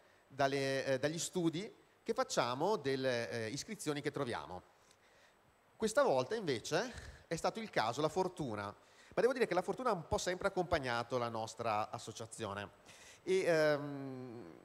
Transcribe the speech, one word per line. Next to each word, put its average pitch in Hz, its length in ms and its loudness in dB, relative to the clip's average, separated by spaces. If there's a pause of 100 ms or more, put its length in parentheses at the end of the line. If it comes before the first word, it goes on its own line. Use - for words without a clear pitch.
(260)
dalle, 135 580 0
eh, 131 140 0
dagli 151 200 0
studi 170 540 -2 (300)
che 226 120 -2
facciamo, 165 600 2
delle, 131 520 0
eh, 113 200 -4
iscrizioni 147 520 -4
che 147 100 -4
troviamo. 92 640 -6 (1000)
Questa 226 260 2
volta 143 320 4
invece 185 920 -2
è 165 100 -2
stato 185 240 -2
il 214 80 -6
caso, 120 320 2
la 156 80 4
fortuna, 156 560 -2
ma - 580 -6
devo 247 120 6
dire 247 120 4
che - 60 -4
la 175 80 4
fortuna 233 300 0
ha - 20 4
un 170 140 -2
po' 208 100 0
sempre 180 320 0
accompagnato 131 720 0
la 120 100 0
nostra 113 600 -2
associazione. 107 800 -8 (520)
E, 190 220 2
ehm, 139 1080 0 (100)